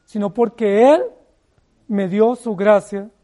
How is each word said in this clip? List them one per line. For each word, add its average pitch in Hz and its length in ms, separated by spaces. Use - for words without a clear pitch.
sino 202 260
porque 226 600
Él 349 80
me 196 200
dio 214 280
su 233 200
gracia 202 540